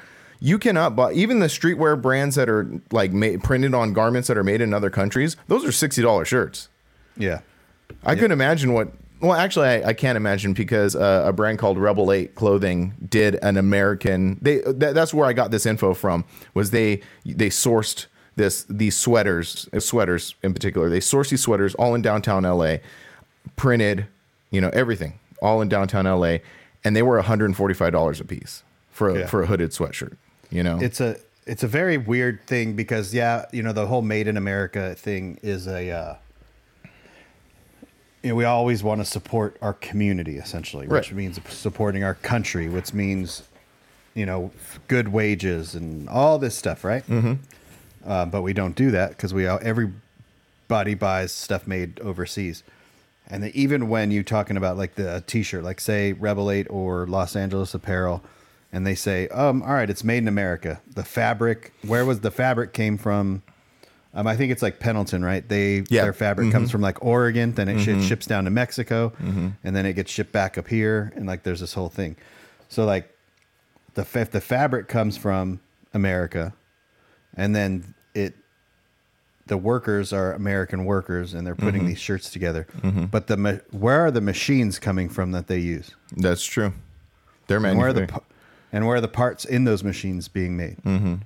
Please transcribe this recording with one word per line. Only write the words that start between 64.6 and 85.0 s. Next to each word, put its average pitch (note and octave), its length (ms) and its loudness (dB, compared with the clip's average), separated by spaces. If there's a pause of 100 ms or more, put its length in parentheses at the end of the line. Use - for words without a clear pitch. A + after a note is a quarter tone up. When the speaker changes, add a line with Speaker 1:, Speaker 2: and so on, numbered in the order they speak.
Speaker 2:
like, G#2 180 -2
Pendleton, G2+ 460 -2
right? F2+ 220 -2
They, G2+ 420 2
Speaker 1:
Yeah. A2+ 140 4
Speaker 2:
their F#2+ 100 2
fabric G#2 400 0
comes A#2+ 160 2
Speaker 1:
Mm-hmm. - 20 -2
Speaker 2:
from, A2 100 0
like, G2 220 0
Oregon, A#2+ 480 2
then G#2+ 160 0
it G#2+ 140 0
shi- G#2+ 100 2
Speaker 1:
Mm-hmm. G2 120 2
Speaker 2:
ships G#2 220 -2
down G2 200 0
to F#2 40 0
Mexico, A2+ 640 -2 (100)
Speaker 1:
Mm-hmm. F#2 280 -2 (140)
Speaker 2:
and F#2+ 120 -4
then F#2+ 100 0
it F#2+ 80 -2
gets F#2 160 -4
shipped - 220 -6
back F#2+ 260 -2
up F#2 120 -8
here, G#2+ 480 0
and, G#2 100 -6
like, F#2 160 -6
there's F2+ 160 -4
this F2+ 140 -10
whole F#2 160 -6
thing. E2+ 260 -6 (540)
So, A2 160 0
like, G2 280 0 (840)
the G2 100 -4
fa-, A#2 260 -2
the G#2+ 100 -2
fabric B2+ 460 -2
comes G#2+ 300 0
from F#2+ 420 -2 (340)
America, F2+ 600 -2 (800)
and G2+ 200 0
then F#2+ 380 -2 (220)
it, G2 200 -4 (1120)
the G#2 120 -2
workers G#2 540 -2
are F#2+ 220 0
American G2 520 -2
workers, F2+ 480 -2
and E2+ 120 -8
they're F2 100 -8
putting G2+ 260 0
Speaker 1:
Mm-hmm. F2 80 2
Speaker 2:
these F2+ 100 -4
shirts - 320 -6
together. E2+ 340 -4 (160)
Speaker 1:
Mm-hmm. F#2+ 240 0
Speaker 2:
But G#2 220 -2
the G#2+ 100 0
ma-, G2+ 220 0 (120)
where A2+ 300 2
are E3 100 2
the A#2+ 100 -2
machines G#2 580 0
coming F#2 300 -2